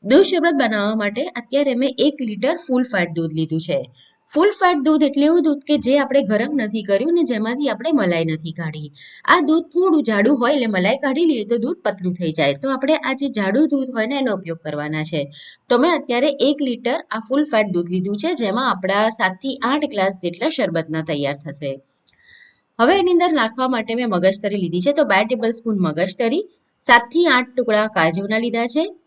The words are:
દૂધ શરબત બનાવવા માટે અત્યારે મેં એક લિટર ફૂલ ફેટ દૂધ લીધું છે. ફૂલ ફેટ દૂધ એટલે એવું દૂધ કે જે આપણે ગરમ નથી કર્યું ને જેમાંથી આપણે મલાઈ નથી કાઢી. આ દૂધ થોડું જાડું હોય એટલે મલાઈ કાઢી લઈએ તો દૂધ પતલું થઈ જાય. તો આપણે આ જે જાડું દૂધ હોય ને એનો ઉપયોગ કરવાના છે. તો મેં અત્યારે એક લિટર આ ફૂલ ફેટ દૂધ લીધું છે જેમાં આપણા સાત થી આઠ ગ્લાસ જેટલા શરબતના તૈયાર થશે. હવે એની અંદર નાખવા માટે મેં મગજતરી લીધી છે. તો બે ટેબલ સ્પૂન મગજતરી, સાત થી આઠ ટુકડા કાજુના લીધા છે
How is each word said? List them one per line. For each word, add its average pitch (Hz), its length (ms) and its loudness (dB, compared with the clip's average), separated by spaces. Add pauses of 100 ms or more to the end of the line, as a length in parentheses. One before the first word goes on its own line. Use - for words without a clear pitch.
દૂધ 285 260 6
શરબત 320 340 2
બનાવવા 214 400 -2
માટે 208 180 -4 (200)
અત્યારે 269 420 0
મેં 262 260 0
એક 269 180 -6
લિટર 190 380 -2
ફૂલ 247 260 0
ફેટ 170 260 -2
દૂધ 160 220 -4
લીધું 160 300 -4
છે. 139 140 -2 (500)
ફૂલ 339 140 4 (100)
ફેટ 359 260 2
દૂધ 302 220 4
એટલે 277 200 2
એવું 330 200 4
દૂધ 294 200 0
કે - 80 2 (120)
જે 247 60 2 (100)
આપણે 269 180 2 (100)
ગરમ 233 300 0
નથી 220 260 -4
કર્યું 202 320 0
ને 339 100 2
જેમાંથી 240 440 -2
આપણે 226 260 -4
મલાઈ 175 320 2
નથી 160 260 -6
કાઢી. 156 320 -8 (440)
આ 320 40 6 (140)
દૂધ 330 240 0
થોડું 339 340 2
જાડું 220 320 2
હોય 254 160 2
એટલે 240 160 0
મલાઈ 196 320 0
કાઢી 277 260 0
લઈએ 233 220 0
તો 233 120 0
દૂધ 330 200 -4
પતલું 180 320 -2
થઈ 170 220 -2
જાય. 143 240 2
તો 269 100 -2
આપણે 269 240 0 (140)
આ 262 100 -2
જે 285 160 -2
જાડું 214 380 2
દૂધ 254 220 -4
હોય 220 160 -2
ને 285 100 -2
એનો 233 160 0
ઉપયોગ 165 280 -10
કરવાના 151 440 -4
છે. 151 120 -2 (460)
તો 240 160 4
મેં 349 140 4
અત્યારે 247 320 0 (180)
એક 294 200 0
લિટર 240 280 -4 (220)
આ 220 100 -10
ફૂલ 285 240 0
ફેટ 214 240 2
દૂધ 175 180 -4
લીધું 190 300 -2
છે 339 180 0
જેમાં 226 300 -2
આપણા 190 340 0 (140)
સાત 190 240 -2
થી 269 120 -4 (140)
આઠ 294 240 0
ગ્લાસ 196 320 0
જેટલા 226 320 -2
શરબતના 160 540 -2
તૈયાર 143 320 -4
થશે. 139 280 -8 (1080)
હવે 262 220 6
એની 359 180 2
અંદર 349 220 2
નાખવા 240 360 -2
માટે 220 260 -4
મેં 226 140 -2
મગજતરી 190 480 0
લીધી 180 240 -2
છે. 285 100 2
તો 285 160 4
બે 190 80 4
ટેબલ 226 380 -2
સ્પૂન 214 260 -2
મગજતરી, 190 580 -2 (380)
સાત 233 320 4
થી 339 120 4 (100)
આઠ 247 200 0
ટુકડા 220 400 0
કાજુના 190 500 0
લીધા 233 300 -2
છે 320 100 0 (200)